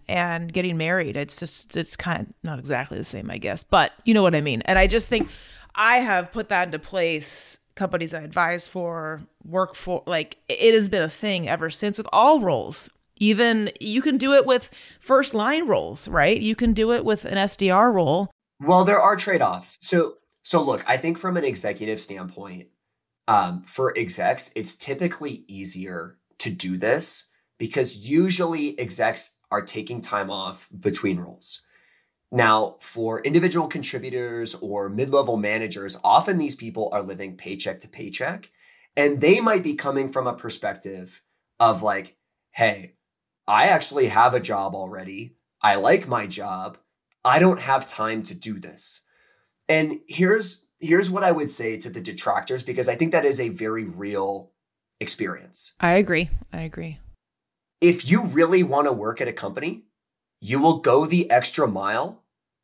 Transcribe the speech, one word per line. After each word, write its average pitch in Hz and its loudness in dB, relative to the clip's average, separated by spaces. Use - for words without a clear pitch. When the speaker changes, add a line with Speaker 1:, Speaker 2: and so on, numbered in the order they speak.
Speaker 1:
and 170 -4
getting 180 -2
married. 160 -2
It's 143 -6
just, - -8
it's - -4
kind 175 -4
of 202 -8
not 156 -8
exactly 135 -6
the - -6
same, - -8
I 92 -10
guess, - -6
but - 2
you 226 4
know 208 6
what 170 4
I 147 0
mean. 131 -2
And 190 4
I 196 6
just 220 0
think 226 -2
I 226 4
have 196 0
put 180 -8
that 180 0
into 156 -8
place. 165 -4
Companies 170 -4
I 160 -10
advise 170 -2
for, 165 -8
work 180 -2
for, - -6
like, 160 -4
it 226 6
has 202 4
been 196 0
a 160 0
thing 185 -4
ever 160 -4
since 208 -2
with 220 -8
all 277 6
roles. 147 -2
Even 214 4
you 220 -2
can 277 2
do 269 4
it 269 8
with 254 2
first 269 2
line 269 0
roles, 101 -2
right? 170 2
You 214 -2
can 233 2
do 220 2
it 240 0
with 214 0
an 196 -4
S 196 0
D 196 2
R 214 6
role. 180 2
Speaker 2:
Well, 180 6
there 202 6
are 202 6
trade-offs. 131 -2
So, - 0
so 165 2
look, 131 0
I 131 2
think 170 -2
from 180 -4
an 156 0
executive 107 -4
standpoint, 92 -12
um, 90 2
for - -2
execs, - -2
it's 175 -4
typically 165 -8
easier 95 -8
to 117 -6
do 92 -6
this 117 -2
because 123 -2
usually 165 0
execs 113 -2
are 104 -2
taking 110 -8
time 98 -6
off 95 -10
between 92 -2
roles. - -10
Now, 110 4
for 113 -6
individual 170 2
contributors 120 -6
or 101 -6
mid-level 123 0
managers, 104 -4
often 156 4
these 143 -2
people 113 -6
are 101 -2
living 92 -12
paycheck 98 -8
to - -20
paycheck, - -10
and 143 2
they 196 6
might 214 2
be 151 -4
coming 139 -4
from 127 -4
a 120 -2
perspective 98 -10
of 110 4
like, 98 -4
Hey, 95 0
I 110 6
actually 147 4
have 113 4
a 123 2
job 98 -4
already. 95 -12
I 104 4
like 120 2
my 113 -2
job. 95 -8
I 131 4
don't 180 6
have 135 0
time 110 -4
to 90 -12
do 95 -10
this. - -12
And 156 2
here's, 190 0
here's 175 2
what 196 0
I 175 6
would 147 0
say 113 -4
to 90 -12
the 101 -12
detractors, 104 -4
because 123 -2
I 117 0
think 165 0
that 160 2
is 131 2
a 117 -2
very 110 -6
real 98 -6
experience. - -8
Speaker 1:
I 175 4
agree. 180 0
I 170 -10
agree. 160 -12
Speaker 2:
If 170 4
you 214 4
really 165 4
want 143 2
to 135 2
work 110 -4
at 127 -2
a 113 -4
company, 131 -8
you 123 -2
will 160 6
go 135 4
the 170 2
extra 127 2
mile 107 -4